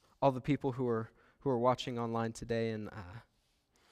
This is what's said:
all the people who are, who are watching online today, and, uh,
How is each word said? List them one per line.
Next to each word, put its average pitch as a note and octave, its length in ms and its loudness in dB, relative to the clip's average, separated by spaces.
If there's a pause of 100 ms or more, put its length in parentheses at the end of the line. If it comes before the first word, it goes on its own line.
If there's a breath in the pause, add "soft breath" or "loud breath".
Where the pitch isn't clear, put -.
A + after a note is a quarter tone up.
(200)
all C#3 120 6
the B2+ 80 -4
people C#3 320 0
who B2 160 -2
are, A2 240 -2 (280 soft breath)
who C#3 100 0
are B2 80 2
watching B2 420 2
online A2+ 320 0
today, A2+ 400 -2
and, G#2+ 160 -6
uh, F#2 320 -14 (720 soft breath)